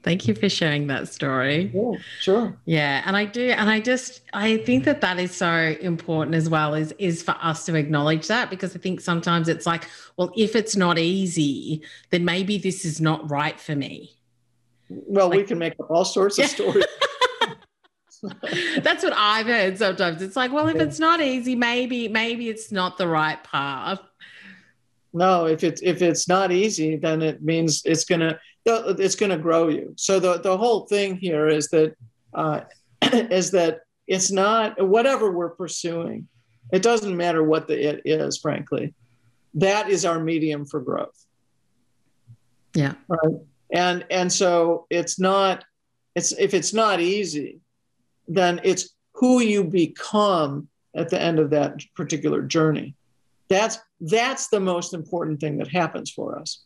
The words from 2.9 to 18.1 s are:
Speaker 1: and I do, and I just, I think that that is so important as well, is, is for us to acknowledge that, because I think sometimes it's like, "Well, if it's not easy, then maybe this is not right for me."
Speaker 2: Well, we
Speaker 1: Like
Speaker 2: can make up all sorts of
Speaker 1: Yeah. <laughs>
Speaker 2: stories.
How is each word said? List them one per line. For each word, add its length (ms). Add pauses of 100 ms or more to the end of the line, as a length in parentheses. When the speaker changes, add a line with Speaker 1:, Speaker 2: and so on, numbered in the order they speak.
Speaker 1:
and 120
I 80
do, 260
and 180
I 100
just, 420 (120)
I 240
think 260
that 180
that 160
is 160
so 480
important 540
as 140
well, 260
is, 240
is 240
for 180
us 260
to 80
acknowledge 520
that, 220
because 260
I 40
think 220
sometimes 460
it's 180
like, 220 (300)
"Well, 180
if 200
it's 200
not 240
easy, 840 (300)
then 140
maybe 340
this 260
is 160
not 300
right 280
for 160
me." 360 (800)
Speaker 2:
Well, 420
we 60
Speaker 1:
Like 100
Speaker 2:
can 100
make 220
up 100
all 160
sorts 320
of 60
Speaker 1:
Yeah. 60
<laughs> 60
Speaker 2:
stories. 300 (1500)